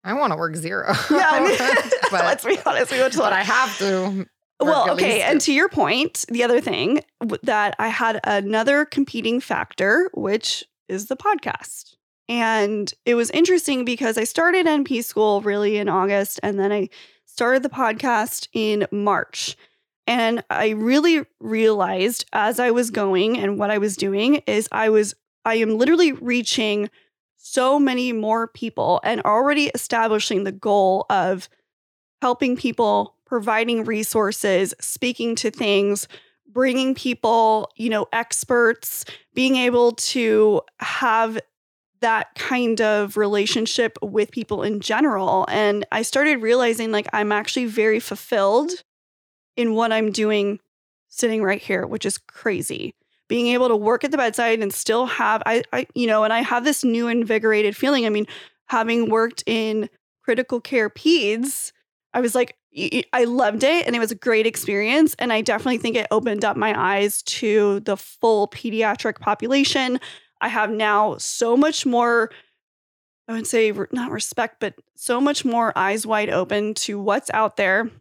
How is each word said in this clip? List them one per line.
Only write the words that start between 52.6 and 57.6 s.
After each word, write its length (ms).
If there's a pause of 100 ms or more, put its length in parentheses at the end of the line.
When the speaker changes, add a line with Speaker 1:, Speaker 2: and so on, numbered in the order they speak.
Speaker 2:
being 140
able 200
to 80
work 280
at 80
the 60
bedside 440
and 100
still 360
have, 400
I, 160 (100)
I, 220
you 100
know, 180
and 80
I 120
have 220
this 180
new 240
invigorated 680